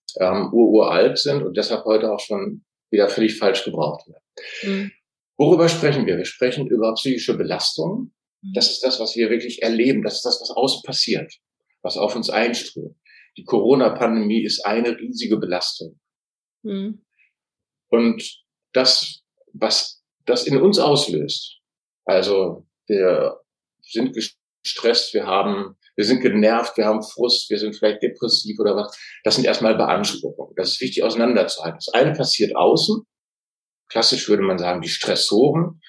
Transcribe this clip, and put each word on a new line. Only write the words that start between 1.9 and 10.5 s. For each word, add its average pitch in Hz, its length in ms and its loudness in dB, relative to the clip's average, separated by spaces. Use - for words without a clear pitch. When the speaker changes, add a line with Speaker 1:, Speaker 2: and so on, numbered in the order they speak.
Speaker 1:
auch 104 80 -4
schon 104 440 -6
wieder 101 160 4
völlig 110 280 0
falsch 95 280 0
gebraucht 78 420 -6
werden. - 160 -20
Speaker 2:
Mhm. 196 300 -6
Speaker 1:
Worüber 165 320 6
sprechen 139 380 0
wir? 90 100 0
Wir 87 100 -6
sprechen 127 420 -4
über 110 260 0
psychische 127 420 -2
Belastungen. 165 800 -4
Speaker 2:
Mhm. 196 140 -12
Speaker 1:
Das - 160 2
ist - 140 -6
das, 123 160 -2
was 110 160 -6
wir 113 140 0
wirklich - 320 -4
erleben. 113 420 2
Das 107 100 -4
ist - 100 -8
das, 120 160 -2
was 101 100 -12